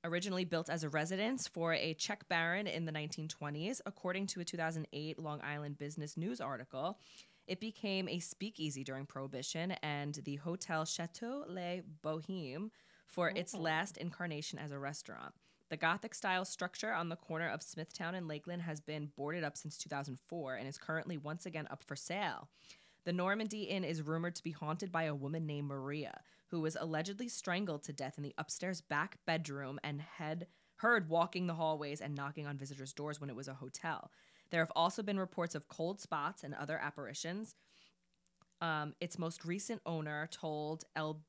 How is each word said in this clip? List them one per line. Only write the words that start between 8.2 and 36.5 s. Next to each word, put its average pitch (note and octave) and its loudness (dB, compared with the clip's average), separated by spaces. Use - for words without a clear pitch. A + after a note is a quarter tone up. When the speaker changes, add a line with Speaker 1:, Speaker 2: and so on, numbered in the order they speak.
Speaker 1:
during C3+ -4
Prohibition C#3 -2
and D3 0
the C#3+ -2
Hotel D#3+ 0
Chateau A#3 -4
Le F3+ -4
Boheme D#3+ -2
for F3 4
its - 0
Speaker 2:
Ooh. G3 -2
Speaker 1:
last D#3+ 2
incarnation D#3+ -4
as D3+ -4
a C#3 -6
restaurant. C#3 -6
The D#3 -4
Gothic-style F#3 2
structure - -2
on E3+ 2
the E3 0
corner E3 -2
of C#3 0
Smithtown E3 -4
and F3 -4
Lakeland E3+ -4
has D#3 -2
been D3+ -4
boarded D#3 0
up D3 -2
since - -6
two - -6
thousand C#3 -2
four C#3 -2
and A#2+ -4
is C#3 -6
currently D#3+ -2
once D3 -4
again D#3+ -4
up - -6
for C#3 -8
sale. F3+ 0
The F3 2
Normandy G3+ 2
Inn F#3 2
is D#3 0
rumored E3 2
to - -8
be E3+ 0
haunted E3 -2
by E3 4
a D3+ 2
woman D3+ 0
named D3 0
Maria, C#3 -4
who E3+ 0
was D#3+ 2
allegedly F#3 0
strangled F3 0
to D3 -6
death C3+ -4
in C#3+ -2
the C#3+ -4
upstairs F3 -2
back D3+ 2
bedroom C#3+ 0
and D3 -2
had D#3+ -2
heard G#3+ 6
walking E3+ 6
the E3+ 2
hallways D#3 2
and D3 -2
knocking C#3+ -2
on C#3+ -2
visitors' C3+ -6
doors D3 -4
when C#3 -4
it A#2+ -4
was C3+ -6
a C3+ -6
hotel. C3+ -4
There E3 6
have D#3+ 6
also F3+ 8
been G3 4
reports F3+ 0
of C#3+ -4
cold F#3 0
spots D#3+ 0
and C#3+ -4